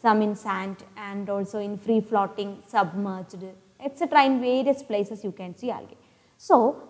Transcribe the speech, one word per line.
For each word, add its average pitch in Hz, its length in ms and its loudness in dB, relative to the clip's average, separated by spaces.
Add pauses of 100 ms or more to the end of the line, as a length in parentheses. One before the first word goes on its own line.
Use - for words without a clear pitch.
some 214 200 4
in 214 140 0
sand, 190 480 -8 (140)
and 202 320 -10
also 202 300 -4
in 202 180 -6
free 220 240 2
floating, 202 640 -2
submerged, 190 800 -2 (340)
et 277 180 -8
cetera. 302 280 4
In 262 160 2
various 262 420 2
places 208 400 -4
you 196 80 -6
can 180 240 -14
see 247 160 -6
algae. - 260 -12 (380)
So, - 220 4 (320)